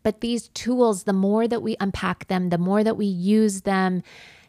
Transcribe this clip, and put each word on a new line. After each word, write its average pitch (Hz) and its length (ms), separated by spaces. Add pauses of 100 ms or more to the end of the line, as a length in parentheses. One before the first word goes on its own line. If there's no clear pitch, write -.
But 214 200
these 233 260
tools, 233 560
the 202 80
more 202 340
that 226 160
we 226 160
unpack 185 520
them, 180 220
the 175 60
more 196 280
that 220 100
we 208 100
use 196 580
them, 185 380 (480)